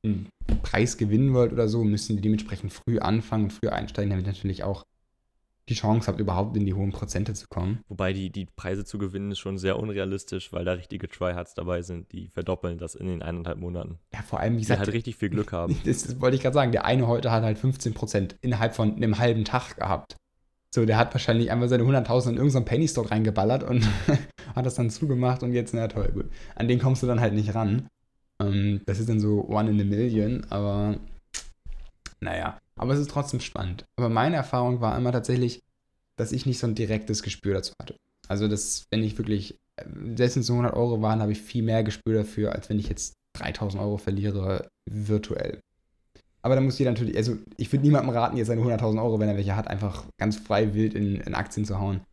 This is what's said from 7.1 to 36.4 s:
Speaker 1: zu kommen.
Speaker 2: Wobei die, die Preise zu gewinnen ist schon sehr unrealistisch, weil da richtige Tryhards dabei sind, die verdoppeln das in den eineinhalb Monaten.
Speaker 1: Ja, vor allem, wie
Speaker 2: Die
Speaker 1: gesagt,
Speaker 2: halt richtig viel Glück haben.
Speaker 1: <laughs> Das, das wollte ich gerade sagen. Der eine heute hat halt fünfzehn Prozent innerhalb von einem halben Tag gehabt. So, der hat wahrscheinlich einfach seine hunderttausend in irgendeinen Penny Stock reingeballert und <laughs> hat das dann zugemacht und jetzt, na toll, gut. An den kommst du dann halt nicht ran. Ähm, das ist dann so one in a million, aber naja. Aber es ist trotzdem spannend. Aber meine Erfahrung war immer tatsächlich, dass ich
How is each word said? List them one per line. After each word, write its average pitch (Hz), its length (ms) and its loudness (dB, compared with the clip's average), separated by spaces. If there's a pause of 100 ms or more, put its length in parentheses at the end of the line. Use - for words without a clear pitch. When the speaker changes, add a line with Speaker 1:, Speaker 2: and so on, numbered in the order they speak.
Speaker 1:
zu - 140 -14
kommen. 95 400 -4
Speaker 2:
Wobei 95 240 -2
die, 95 180 -4
die 95 160 -6
Preise 98 380 -6
zu - 140 -8
gewinnen 98 340 -4
ist 95 80 -6
schon 98 180 -4
sehr 95 220 0
unrealistisch, 98 720 -4
weil 87 120 -4
da 90 100 0
richtige 92 340 -8
Tryhards 87 460 -4
dabei 87 280 -4
sind, 87 300 -10
die 90 160 -12
verdoppeln 90 500 -4
das 85 160 -10
in - 140 -6
den 87 120 -4
eineinhalb 85 380 -6
Monaten. 85 400 -8 (160)
Speaker 1:
Ja, 107 80 -8
vor - 160 -6
allem, 110 140 0
wie 120 60 2
Speaker 2:
Die 110 40 -2
Speaker 1:
gesagt, 110 160 2
Speaker 2:
halt 101 140 0
richtig 113 240 -4
viel 104 120 -2
Glück 104 240 -2
haben. 87 280 -2
Speaker 1:
<laughs> - 40 -8
Das, - 200 0
das 127 160 -6
wollte 131 160 4
ich 131 60 -2
gerade 131 120 0
sagen. 135 160 4
Der 127 140 2
eine 123 240 4
heute 117 240 2
hat 110 100 4
halt 110 160 2
fünfzehn 131 360 0
Prozent 98 480 -2
innerhalb 123 340 0
von 107 180 2
einem 110 240 2
halben 113 260 4
Tag - 320 -2
gehabt. - 380 -4 (580)
So, 117 140 4
der 110 120 4
hat 117 140 2
wahrscheinlich 117 380 2
einfach 120 180 2
seine 120 160 4
hunderttausend 123 500 4
in - 40 -2
irgendeinen 131 260 4
Penny 156 220 2
Stock 113 240 -2
reingeballert 107 540 2
und 117 240 4 (320)
<laughs> - 340 -14
hat 127 120 0
das 127 100 -4
dann 120 120 2
zugemacht 127 540 0
und 123 100 -2
jetzt, 120 220 0
na 113 140 0
toll, 101 260 0
gut. - 120 -4 (280)
An 113 140 0
den 123 100 6
kommst 131 240 2
du 123 60 0
dann 120 100 2
halt 110 160 4
nicht 107 220 0
ran. 113 320 0 (520)
Ähm, 101 460 2
das 101 140 0
ist 113 80 0
dann 110 100 4
so 104 300 4
one 107 200 2
in 104 120 4
a 98 40 4
million, 110 640 2
aber 101 480 0 (1200)
naja. 85 360 -6 (220)
Aber 123 140 0
es 143 80 2
ist 143 100 -4
trotzdem 135 300 -4
spannend. - 460 -8 (100)
Aber 120 140 0
meine 127 260 2
Erfahrung 123 460 0
war 117 160 0
immer 123 120 2
tatsächlich, 123 520 0 (540)
dass 113 160 -2
ich 131 120 -4